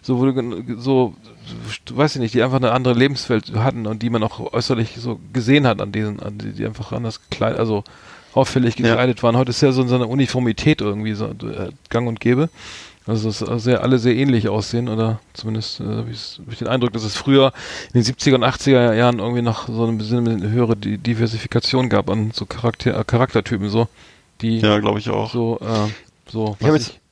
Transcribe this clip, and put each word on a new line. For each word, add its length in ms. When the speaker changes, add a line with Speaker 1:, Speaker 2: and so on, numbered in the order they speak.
Speaker 1:
so, 160
wo 60
du 100
gen-, 440
so, 360
du 120
weißt 180
ja 60
nicht, 140
die 80
einfach 140
eine 140
andere 220
Lebenswelt 640
hatten 320
und 160
die 80
man 100
auch 320
äußerlich 460
so 200
gesehen 320
hat 160
an 100
diesen, 280
an 180
die, 140
die 140
einfach 260
anders 280
gekleidet, 280
also 260
auffällig 420
Speaker 2:
Ja. 120
Speaker 1:
gekleidet 340
waren. 140
Heute 120
ist 120
ja 100
so, 160
so 80
eine 120
Uniformität 760
irgendwie 320
so, 120
äh, 460
gang 180
und 120
gäbe. 300
Also 220
es 140
ist 200
sehr, 200
alle 160
sehr 160
ähnlich 340
aussehen 400
oder 300
zumindest, 460
äh, 40
hab 260
ich's, 340
hab 80
ich 60
den 100
Eindruck, 240
dass 120
es 120
früher 380
in 100
den 40
siebziger 320
und 80
achtziger 520
Jahren 240
irgendwie 240
noch 240
so 180
eine, 180
eine 180
höhere 260
Di-, 220
Diversifikation 920
gab 200
an 240
so 140
Charakter-, 520
äh, 60
Charaktertypen, 640
so, 180
die 180
Speaker 2:
Ja, 200
glaub 180
ich 140
auch. 200
Speaker 1:
so, 300
äh, 300
so, 280
Speaker 2:
Ich 60
hab 80
Speaker 1:
was 80
Speaker 2:
jetzt 120
Speaker 1:
ich 60